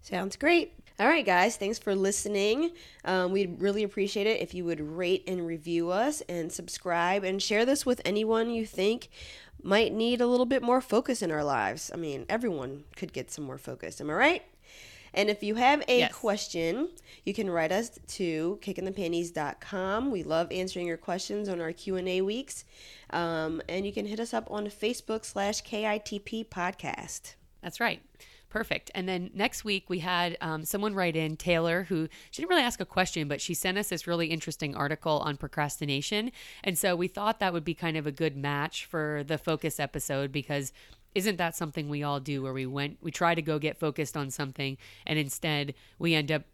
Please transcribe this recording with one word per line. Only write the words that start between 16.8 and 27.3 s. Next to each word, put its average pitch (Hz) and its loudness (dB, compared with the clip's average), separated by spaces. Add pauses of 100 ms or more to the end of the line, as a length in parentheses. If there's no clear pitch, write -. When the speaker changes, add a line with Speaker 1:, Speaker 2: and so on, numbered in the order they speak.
Speaker 1:
you 196 -2
can 202 -2
write 165 2
us 220 -2
to 170 0
kickinthepanties 175 -2
dot 151 -4
com. 202 -2
We 185 -2
love 160 2
answering 185 -2
your 165 -2
questions 202 -4
on 180 -2
our 165 -4
Q 190 -6
and 185 -2
A 185 2
weeks. 220 -4 (460)
Um, 165 0
and 190 -2
you 202 -4
can 208 -4
hit 208 -6
us 233 -4
up 220 -2
on 208 -4
Facebook 220 -4
slash 202 -2
K 214 -4
I 214 2
T 214 -6
P 220 -6
podcast. - -6 (280)